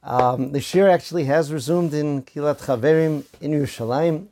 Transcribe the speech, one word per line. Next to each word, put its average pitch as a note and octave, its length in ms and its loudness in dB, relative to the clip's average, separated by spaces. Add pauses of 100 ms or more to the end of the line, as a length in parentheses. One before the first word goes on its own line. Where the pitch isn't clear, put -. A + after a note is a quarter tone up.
Um, B2+ 480 0
the C#3+ 80 -2
Shir F#3+ 280 2
actually E3+ 360 2
has D3 280 0
resumed D#3 400 -2
in D3 300 -2
Kilat D3 380 -4
Chaverim D3+ 640 2 (160)
in C#3+ 100 -6
Yerushalayim, D3+ 800 -2